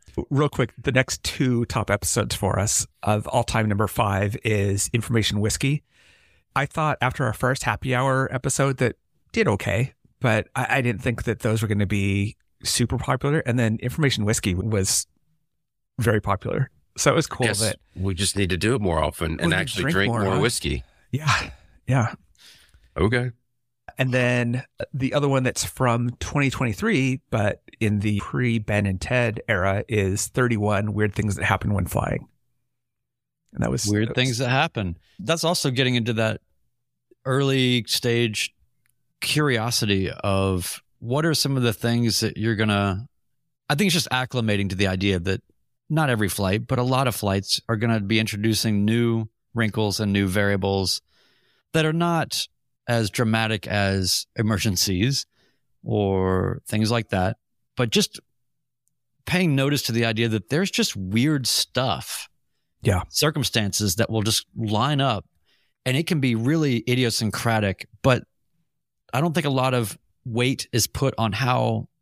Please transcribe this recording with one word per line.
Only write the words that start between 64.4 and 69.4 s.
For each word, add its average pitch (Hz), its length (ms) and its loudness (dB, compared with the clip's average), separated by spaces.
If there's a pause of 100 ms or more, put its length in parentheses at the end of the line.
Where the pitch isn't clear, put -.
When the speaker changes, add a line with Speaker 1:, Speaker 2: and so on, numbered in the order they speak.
Speaker 3:
line 117 460 0
up, 113 240 0 (600)
and 127 100 0
it 151 120 -2
can 160 120 0
be 127 160 2
really 131 520 0
idiosyncratic, 113 1000 0 (140)
but 127 220 4 (880)
I 131 80 2
don't 165 120 0
think 151 120 0